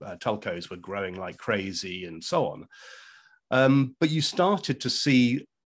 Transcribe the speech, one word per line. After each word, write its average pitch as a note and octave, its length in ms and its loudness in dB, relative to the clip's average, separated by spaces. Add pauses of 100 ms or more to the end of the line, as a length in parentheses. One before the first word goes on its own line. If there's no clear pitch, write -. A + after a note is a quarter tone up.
uh, F2+ 100 -12
telcos G2+ 540 -6
were F#2 80 -12
growing F#2 380 -8
like F#2 220 -10
crazy F#2 680 -4
and E2 180 -14
so E3 240 0
on. D2 200 -10 (840)
Um, C3+ 500 4
but D#3 100 2
you D#3 120 0
started F#3 600 0
to B2+ 80 -2
see B2+ 560 2 (240)